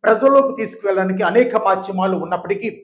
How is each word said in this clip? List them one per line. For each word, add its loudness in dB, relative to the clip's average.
ప్రజల్లోకి 4
తీసుకువెళ్ళడానికి -2
అనేక 2
మాధ్యమాలు -2
ఉన్నప్పటికీ -6